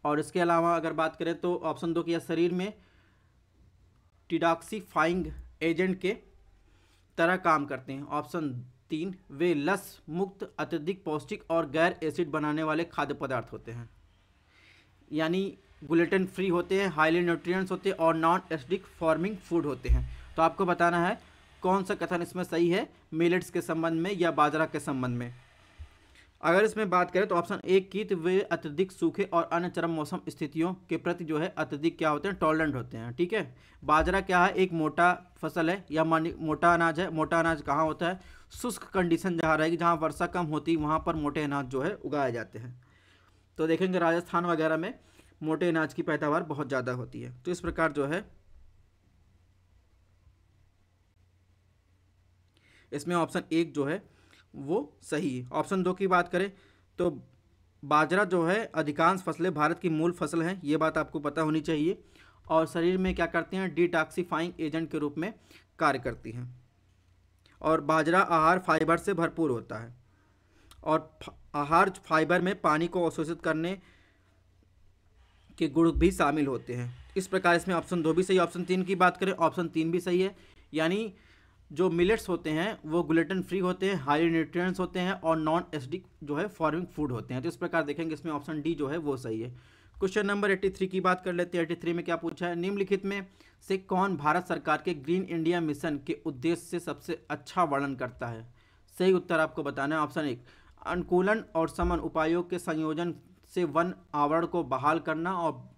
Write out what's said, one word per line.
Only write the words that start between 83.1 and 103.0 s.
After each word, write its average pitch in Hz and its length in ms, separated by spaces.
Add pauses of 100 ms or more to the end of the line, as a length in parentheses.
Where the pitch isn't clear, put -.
फ्री 185 160
होते 180 300
हैं, 196 60
हाई 151 340
न्यूट्रिएंट्स 170 500
होते 180 200
हैं 180 140
और 165 240
नॉन 160 260 (100)
एसिडिक 151 340 (160)
जो 147 120
है 185 120
फॉर्मिंग 170 400
फूड 147 240
होते 117 220
हैं। 131 100
तो 170 60
इस 165 60
प्रकार 165 280
देखेंगे 156 300
इसमें 156 200
ऑप्शन 147 280
डी 165 140
जो 143 120
है 151 100
वो 147 200
सही 113 240
है। 123 80 (500)
क्वेश्चन 196 260
नंबर 202 260
एटी 190 180
थ्री 190 180
की 185 140
बात 180 240
कर 185 80
लेते 175 240
हैं। 165 80
एटी 165 100
थ्री 170 180
में 170 120
क्या 170 100
पूछा 165 320
है, 175 80
निम्नलिखित 196 500
में 196 220 (400)
से 190 100
कौन 190 400
भारत 156 300
सरकार 151 380
के 180 80
ग्रीन 160 300
इंडिया 170 380
मिशन 147 460
के - 180
उद्देश्य 160 360
से - 180
सबसे - 500
अच्छा 151 340
वर्णन 139 320
करता 123 320
है? 117 260 (460)
सही 185 140
उत्तर 175 260
आपको 156 240
बताना 139 320
है 156 60
ऑप्शन 151 200
एक, 127 220 (420)
अनुकूलन 180 580 (120)
और 165 140
समन 175 300
उपायों 165 440
के 175 160
संयोजन 156 560 (380)